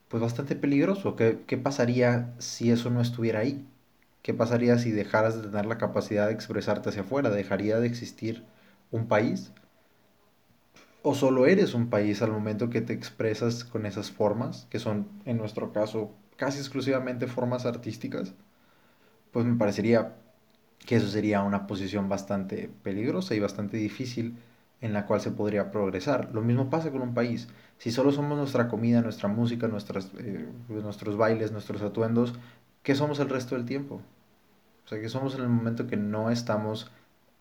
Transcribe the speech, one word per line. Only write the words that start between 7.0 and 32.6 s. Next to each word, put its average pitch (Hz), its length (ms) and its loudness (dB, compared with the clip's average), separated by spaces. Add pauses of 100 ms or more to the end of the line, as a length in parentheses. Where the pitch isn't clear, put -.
afuera? 131 260 0
¿Dejaría 101 500 0
de 120 80 2
existir 113 560 -6 (480)
un 113 160 -2
país? 117 440 2 (1500)
¿O 139 120 2
solo 131 300 6
eres 180 280 6
un 117 160 0
país 104 320 2
al 107 100 2
momento 107 380 -2
que 113 120 0
te 117 100 -4
expresas 113 720 -2
con 107 220 -6
esas 101 260 -6
formas, 107 580 0
que 113 100 -4
son, 104 280 -2 (180)
en 120 120 0
nuestro 107 340 -6
caso, 107 400 -2 (280)
casi 139 180 -2
exclusivamente 127 720 -2
formas 123 400 -2
artísticas? - 680 -6 (960)
Pues 120 140 2
me 120 120 4
parecería 110 580 4 (680)
que 120 100 2
eso 101 120 4
sería 101 360 2
una 101 240 0
posición 98 420 -2
bastante 95 600 -4 (100)
peligrosa 120 540 -2
y 107 40 2
bastante 101 380 -2
difícil 117 600 -4 (440)
en 110 120 -4
la 101 120 -2
cual 107 140 2
se 104 120 -4
podría 104 400 -2
progresar. 101 640 -2
Lo 110 80 -2
mismo 120 280 2
pasa 160 220 0
con 131 100 -4
un 120 120 -4
país. 120 360 -2 (280)
Si 117 140 -4
solo 131 200 4
somos 147 260 0
nuestra 120 320 0
comida, 117 320 4
nuestra 107 260 -2
música, 117 400 0
nuestras, 98 500 -6
eh, 98 300 -8 (220)
nuestros 104 480 -6
bailes, 110 340 2
nuestros 104 300 -8
atuendos, 113 520 2 (480)